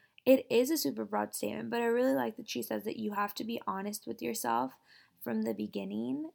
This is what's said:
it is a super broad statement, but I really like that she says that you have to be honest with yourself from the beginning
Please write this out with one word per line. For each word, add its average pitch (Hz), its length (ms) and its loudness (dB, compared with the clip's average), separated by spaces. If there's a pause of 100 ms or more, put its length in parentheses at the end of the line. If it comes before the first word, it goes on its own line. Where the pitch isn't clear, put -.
(240)
it 262 240 8
is 254 220 4
a 330 60 2
super 220 280 -2
broad 208 300 -2
statement, 214 360 -4
but 233 100 0
I 233 60 2
really 247 280 4
like 240 220 0
that 220 120 -12
she 240 140 -4
says 202 220 -4
that - 140 -6
you 214 160 -4
have 202 200 -2
to 240 100 -6
be 233 220 -4
honest 202 400 -6
with 226 160 -8
yourself 131 520 0 (500)
from 220 180 0
the 220 120 0
beginning 214 800 -4